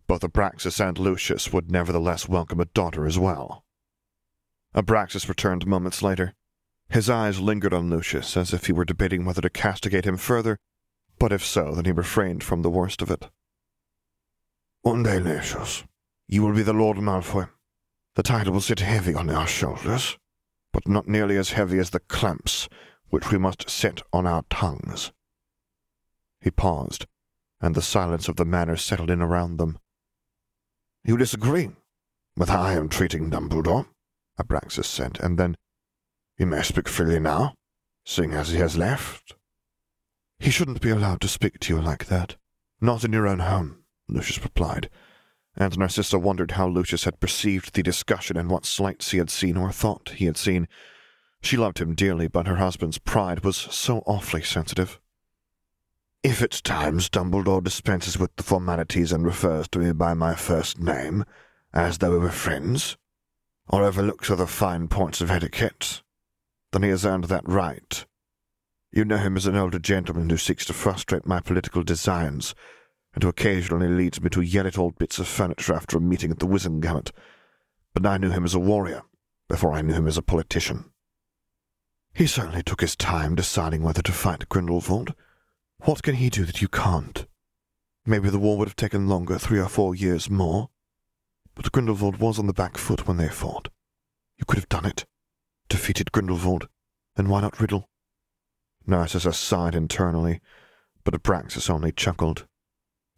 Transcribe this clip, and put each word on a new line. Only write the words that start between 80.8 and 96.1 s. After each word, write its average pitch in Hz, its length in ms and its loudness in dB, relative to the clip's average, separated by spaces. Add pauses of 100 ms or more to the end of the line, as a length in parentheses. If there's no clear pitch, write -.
"He 165 160 4
certainly 87 340 -2
took - 200 -2
his 85 120 0
time 82 400 0
deciding 80 480 0
whether 80 200 2
to 92 100 0
fight - 360 -2
Grindelwald. 90 640 0 (680)
What - 260 0
can 147 100 2
he 123 160 2
do 101 140 0
that 85 180 -4
you 95 60 2
can't? - 580 -2 (800)
Maybe 101 240 2
the 98 80 2
war 104 200 4
would 104 100 0
have 95 80 -18
taken 101 320 0
longer, 90 300 0
three 107 200 0
or 92 100 0
four 95 280 2
years 90 340 0
more. 95 400 0 (880)
But - 160 -6
Grindelwald 104 460 2
was 110 200 2
on 104 80 0
the 98 60 2
back 92 260 -2
foot - 300 -2
when 90 80 2
they 82 120 2
fought. - 420 -8 (640)
You - 80 -4
could - 140 0
have 92 100 -6
done 87 180 -2
it. - 180 -6 (640)
Defeated - 440 -2